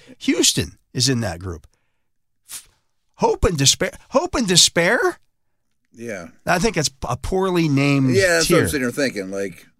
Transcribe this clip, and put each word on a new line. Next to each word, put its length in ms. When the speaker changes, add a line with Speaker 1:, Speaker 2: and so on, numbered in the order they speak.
Speaker 1:
Houston 580
is 160
in 120
that 180
group. 300
F-, 180
hope 300
and 120
despair. 360
Hope 240
and 140
despair? 680
Speaker 2:
Yeah. 360
Speaker 1:
I 120
think 180
that's 140
a 80
poorly 520
named 460
Speaker 2:
Yeah, 240
that's 120
what 60
I'm 60
Speaker 1:
tier. 60
Speaker 2:
sitting 140
here 100
thinking. 400
Like, 340